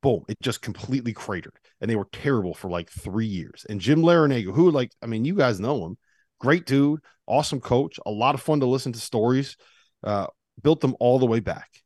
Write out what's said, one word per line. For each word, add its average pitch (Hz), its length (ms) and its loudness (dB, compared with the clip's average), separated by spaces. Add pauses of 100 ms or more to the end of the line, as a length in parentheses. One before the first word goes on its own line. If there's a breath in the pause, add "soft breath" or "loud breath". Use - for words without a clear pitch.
boom, 127 260 2
it - 140 -8
just 120 200 -4
completely 120 520 -6
cratered. 95 400 -10 (260)
And 107 100 -4
they 113 60 0
were 101 160 -4
terrible 107 420 -2
for, - 160 -12
like, 87 200 -6
three 110 380 -6
years. 92 420 -10
And 104 100 -6
Jim 143 220 2
Larranaga, 143 520 4
who, 170 180 6
like, 127 200 0 (100)
I - 40 -12
mean, 113 180 -2
you 170 120 -2
guys 123 260 2
know 113 240 -2
him, 92 120 -10 (420)
great 160 260 2
dude, 143 340 2 (280 soft breath)
awesome 135 340 -2
coach, - 440 0
a 107 60 -6
lot 120 240 0
of 127 60 -10
fun 151 180 0
to 131 60 2
listen 127 260 -2
to 113 80 -10
stories, 123 560 0 (480 soft breath)
uh, 104 240 -4 (340)
built 160 200 4
them 135 180 0
all 123 180 4
the 127 80 4
way 113 140 2
back 90 300 -8 (160)